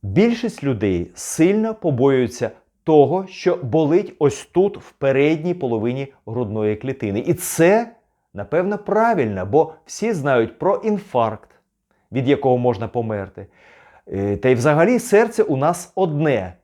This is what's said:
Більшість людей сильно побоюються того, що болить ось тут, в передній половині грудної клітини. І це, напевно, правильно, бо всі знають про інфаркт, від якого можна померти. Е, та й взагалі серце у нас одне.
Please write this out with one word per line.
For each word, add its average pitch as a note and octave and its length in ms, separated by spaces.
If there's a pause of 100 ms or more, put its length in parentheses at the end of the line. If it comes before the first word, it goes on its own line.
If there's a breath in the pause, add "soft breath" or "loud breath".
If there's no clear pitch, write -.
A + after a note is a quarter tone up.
Більшість G#3 600
людей G2 520
сильно G#3+ 600
побоюються C3 760 (320)
того, D#3+ 440
що - 360
болить D#3+ 560
ось - 260
тут, G3 320
в - 140
передній D3 600
половині C3 600 (120)
грудної G#2+ 500
клітини. A#2 440
І E3+ 140
це, G3+ 580 (420)
напевно, F3+ 440
правильно, G3 680
бо D3 280 (120)
всі A3+ 280
знають C3 460
про F3+ 160
інфаркт, B2+ 760 (600)
від B2+ 160
якого C3+ 300
можна A#2 300
померти. G#2+ 600 (600 soft breath)
Е, G2 300
та B2+ 120
й C3 60
взагалі D#3 440
серце A3 440
у G#3 140
нас D#3+ 380
одне. D3 580 (100)